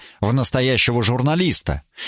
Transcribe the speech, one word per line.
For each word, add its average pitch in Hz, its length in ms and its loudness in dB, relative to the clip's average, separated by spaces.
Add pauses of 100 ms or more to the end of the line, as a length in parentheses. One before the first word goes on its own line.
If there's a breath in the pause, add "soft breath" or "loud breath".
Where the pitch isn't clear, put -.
(200 loud breath)
в 107 120 0
настоящего 123 680 0
журналиста, 127 800 0 (260 loud breath)